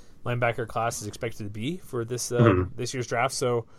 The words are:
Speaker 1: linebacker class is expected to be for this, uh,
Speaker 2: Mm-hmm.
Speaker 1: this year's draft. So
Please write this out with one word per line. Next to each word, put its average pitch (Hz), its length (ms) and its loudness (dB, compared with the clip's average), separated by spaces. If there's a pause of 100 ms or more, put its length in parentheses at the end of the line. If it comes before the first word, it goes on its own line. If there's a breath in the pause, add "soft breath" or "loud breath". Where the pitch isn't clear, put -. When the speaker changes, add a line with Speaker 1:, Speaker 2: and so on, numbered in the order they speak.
(260 soft breath)
Speaker 1:
linebacker 120 420 0
class 117 320 -2
is 104 60 -8
expected 110 380 -6
to 101 60 -6
be 117 280 -4
for 120 260 -4
this, 120 260 -4
uh, 120 80 2
Speaker 2:
Mm-hmm. 92 380 6
Speaker 1:
this 127 160 -4
year's 123 140 -4
draft. 127 260 0
So 120 320 2 (140 soft breath)